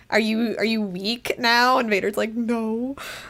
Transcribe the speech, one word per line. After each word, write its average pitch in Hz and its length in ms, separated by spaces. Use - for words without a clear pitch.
are 214 100
you, 220 380
are 208 80
you 220 160
weak 202 560
now?" 247 400
And 247 120
Vader's 202 280
like, 214 160
"No." 233 640